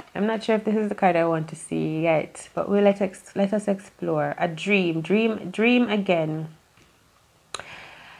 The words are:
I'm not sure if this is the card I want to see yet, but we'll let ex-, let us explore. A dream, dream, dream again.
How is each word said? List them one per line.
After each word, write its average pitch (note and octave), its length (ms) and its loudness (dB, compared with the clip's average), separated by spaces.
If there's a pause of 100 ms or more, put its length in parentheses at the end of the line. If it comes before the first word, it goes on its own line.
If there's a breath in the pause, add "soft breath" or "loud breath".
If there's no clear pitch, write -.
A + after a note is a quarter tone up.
(140)
I'm G3+ 120 0
not A3 160 -2
sure A3 140 2
if G#3+ 80 -4
this G#3+ 100 0
is G#3+ 140 0
the G#3 60 -4
card F#3 220 2
I E3 80 4
want D#3+ 240 0
to D#3+ 80 -12
see D#3+ 460 -4
yet, - 520 0
but - 140 -4
we'll G3+ 140 2
let G3+ 180 4
ex-, - 360 -6
let G3 160 0
us G#3 160 -2
explore. E3 720 -4
A F3 100 0
dream, E3+ 520 0
dream, G#3 500 0
dream A#3+ 380 2
again. E3 600 0 (1700 loud breath)